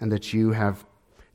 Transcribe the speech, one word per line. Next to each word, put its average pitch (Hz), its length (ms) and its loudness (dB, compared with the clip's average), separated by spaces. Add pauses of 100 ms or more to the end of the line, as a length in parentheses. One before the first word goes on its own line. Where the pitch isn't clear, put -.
and 110 100 -2
that 104 220 -2
you 110 200 2
have 104 340 -2 (480)